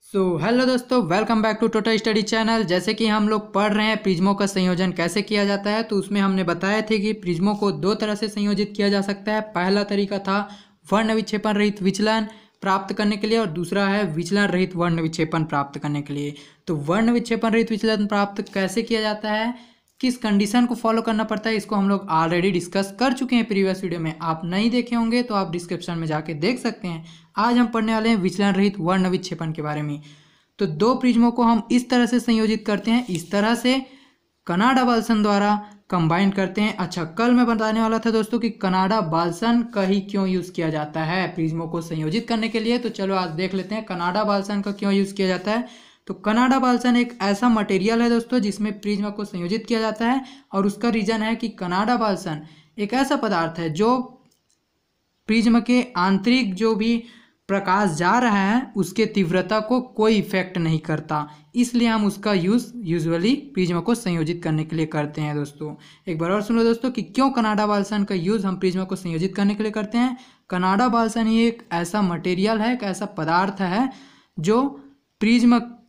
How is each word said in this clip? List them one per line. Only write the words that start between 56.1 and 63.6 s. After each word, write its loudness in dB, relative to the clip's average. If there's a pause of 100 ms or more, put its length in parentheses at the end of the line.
जो 2
भी 0 (520)
प्रकाश 2
जा 2
रहा 2
है 2 (160)
उसके 0
तीव्रता 0
को 0
कोई 2
इफेक्ट -2
नहीं 0
करता, -4 (260)
इसलिए 2
हम 2
उसका 0
यूज़ 2 (220)
usually 2 (200)
प्रिज्म 0